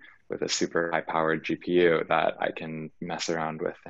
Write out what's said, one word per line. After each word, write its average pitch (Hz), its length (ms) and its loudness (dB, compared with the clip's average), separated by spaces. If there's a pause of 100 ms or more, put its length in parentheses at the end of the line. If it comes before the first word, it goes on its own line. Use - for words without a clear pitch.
(300)
with - 100 -4
a - 80 -2
super 85 420 0
high-powered 80 540 0
G 82 120 -2
P - 160 -4
U 87 360 6
that 80 320 2
I - 120 0
can 80 380 -8 (120)
mess 82 260 -6
around 80 320 -2
with 87 160 -2 (120)